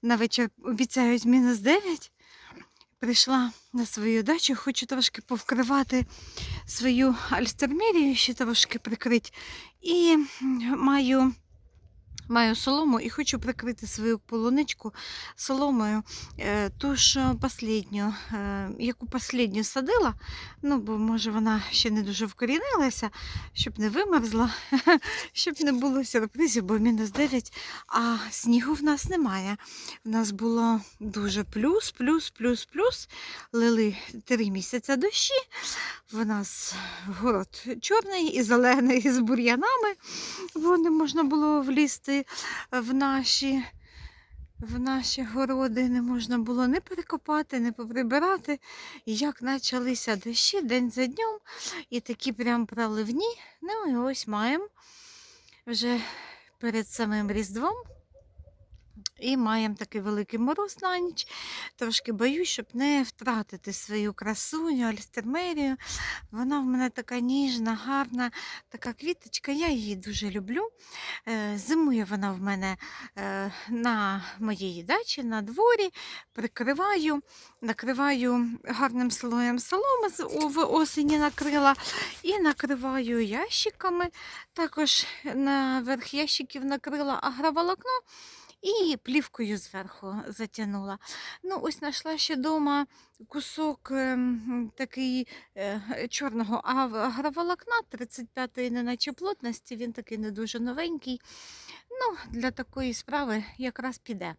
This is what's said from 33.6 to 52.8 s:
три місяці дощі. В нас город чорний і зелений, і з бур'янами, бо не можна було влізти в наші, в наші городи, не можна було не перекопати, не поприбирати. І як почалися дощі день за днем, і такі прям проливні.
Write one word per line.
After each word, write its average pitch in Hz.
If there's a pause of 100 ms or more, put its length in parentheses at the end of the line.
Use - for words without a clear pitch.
три 226
місяці 226
дощі. 415 (800)
В 220
нас 208 (460)
город 208 (140)
чорний 392
і 254
зелений, 247
і 262
з 247
бур'янами, 262 (600)
бо 330
не 330
можна 311
було 302
влізти 277 (560)
в 247
наші, 269 (920)
в 233
наші 262
городи, 254
не 247
можна 240
було 247
не 302
перекопати, 302
не 233
поприбирати. 269 (440)
І 220
як 285
почалися 254
дощі 233
день 247
за 254
днем, 427 (520)
і 240
такі 247
прям 240
проливні. 226 (260)